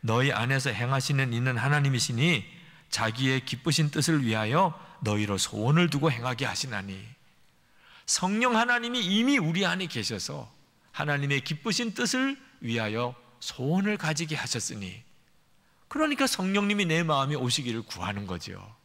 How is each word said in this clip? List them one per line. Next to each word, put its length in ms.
"너희 320
안에서 380
행하시는 640
이는 240
하나님이시니 880
자기의 540
기쁘신 460
뜻을 340
위하여 540
너희로 380
소원을 520
두고 200
행하게 340
하시나니." 600
성령 500
하나님이 480
이미 340
우리 260
안에 220
계셔서 680
하나님의 480
기쁘신 540
뜻을 460
위하여 540
소원을 560
가지게 400
하셨으니, 680
그러니까 380
성령님이 600
내 160
마음에 320
오시기를 480
구하는 440
거죠. 580